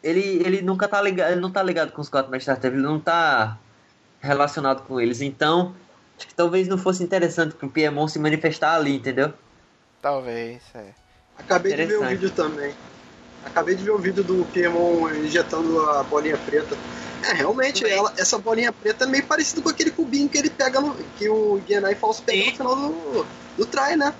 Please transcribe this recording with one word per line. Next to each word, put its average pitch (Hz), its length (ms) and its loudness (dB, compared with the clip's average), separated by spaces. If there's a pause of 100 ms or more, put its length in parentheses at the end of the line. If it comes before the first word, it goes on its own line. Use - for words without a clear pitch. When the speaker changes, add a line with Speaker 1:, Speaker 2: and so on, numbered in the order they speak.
Speaker 1:
ele, 170 180 2 (240)
ele 185 160 2
nunca 190 260 0
tá 202 140 2
ligado, 185 300 2
ele 180 100 2
não 185 100 -2
tá 190 120 0
ligado 165 300 0
com 151 100 -10
os 147 80 -10
quatro 135 200 0
mestres 131 240 -2
da 127 60 -6
Terra, 127 140 2
ele 135 80 2
não 151 180 0
tá 143 560 2 (640)
relacionado 143 600 2
com 131 180 -4
eles, 120 220 0
então 156 520 2 (440)
acho - 100 -16
que - 60 -20
talvez 180 340 2
não 190 80 0
fosse 185 260 0
interessante 170 520 0
pro 139 160 -10
Piemon 151 360 0
se 156 120 -4
manifestar 156 560 2
ali, 143 220 2
entendeu? 131 360 -2 (680)
Speaker 2:
Talvez, 120 600 -6 (140)
é. 107 140 -16 (500)
Speaker 3:
Acabei 180 340 0
de 143 60 -2
ver 156 40 0
o 165 40 0
Speaker 1:
Interessante. 196 320 0
Speaker 3:
vídeo 185 120 0
também. 147 440 -2 (680)
Acabei 170 300 0
de 190 100 -6
ver 208 60 0
o 208 80 2
vídeo 190 240 0
do 180 300 2
Piemon 170 560 2 (160)
injetando 165 560 0 (100)
a 143 120 2
bolinha 147 360 0
preta. 151 380 -2 (480)
É, - 80 0
realmente, 247 540 0
Speaker 1:
Sim. 208 40 4
Speaker 3:
ela, 196 260 2
essa 190 220 0
bolinha 226 340 0
preta 220 320 0
é - 20 0
meio 269 200 2
parecido 311 360 0
com 330 60 0
aquele 320 240 0
cubinho 277 360 0
que 294 100 -2
ele 285 120 0
pega 262 300 0
no, 285 140 -2 (220)
que 208 120 -2
o 214 400 2
Genai 202 260 2
Falso 220 280 -2
pega 202 200 0
Speaker 1:
Sim. 214 80 0
Speaker 3:
no 240 60 -8
final 254 200 0
do, 285 500 -4 (300)
do 233 100 0
try, 277 300 0
né? 294 240 2